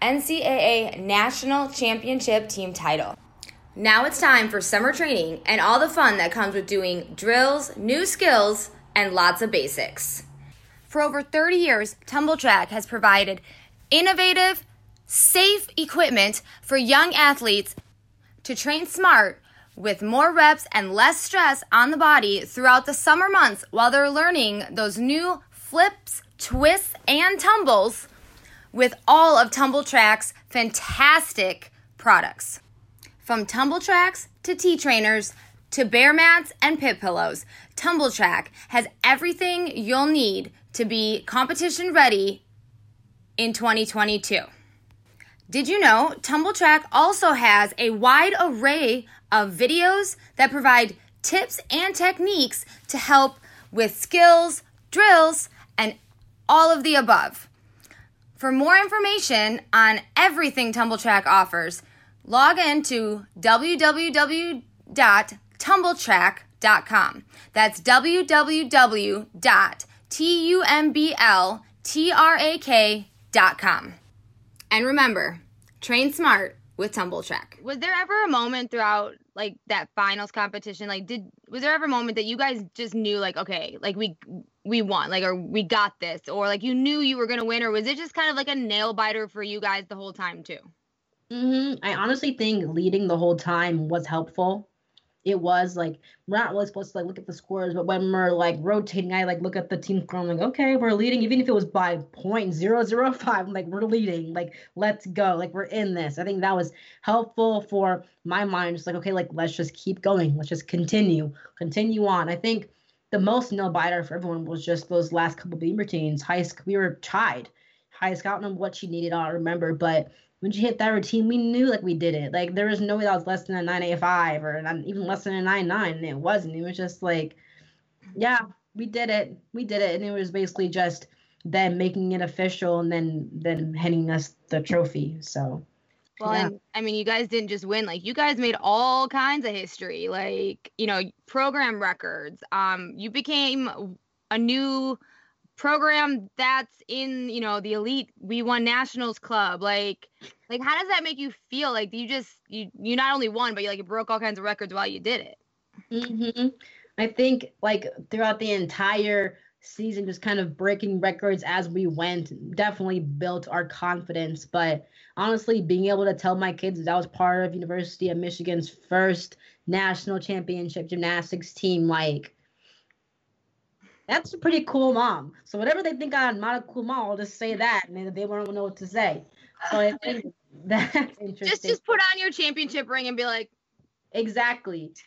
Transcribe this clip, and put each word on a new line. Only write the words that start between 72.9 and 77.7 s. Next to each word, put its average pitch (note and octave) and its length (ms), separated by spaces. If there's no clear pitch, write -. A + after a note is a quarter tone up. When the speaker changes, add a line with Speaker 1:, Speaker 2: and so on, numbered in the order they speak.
Speaker 1:
dot F#3+ 260
com. F3+ 360
And A3 160
remember, G#3+ 540
train B3+ 320
smart A3+ 460
with G#3 160
Tumble F3+ 300
Track. - 400
Was C4 160